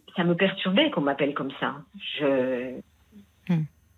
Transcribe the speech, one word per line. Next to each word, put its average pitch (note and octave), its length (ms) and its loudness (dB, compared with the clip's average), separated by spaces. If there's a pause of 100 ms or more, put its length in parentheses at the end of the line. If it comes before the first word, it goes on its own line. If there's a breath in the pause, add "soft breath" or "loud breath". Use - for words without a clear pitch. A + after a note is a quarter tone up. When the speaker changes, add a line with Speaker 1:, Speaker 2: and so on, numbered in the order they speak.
(160)
Speaker 1:
ça F3 80 2
me F3 100 4
perturbait F#3+ 560 2
qu'on - 100 -2
m'appelle C#3 340 0
comme C#3 260 -4
ça. C3 160 -2 (420)
Je, C3 600 0 (680)
Speaker 2:
Hmm. D#3+ 160 2 (340)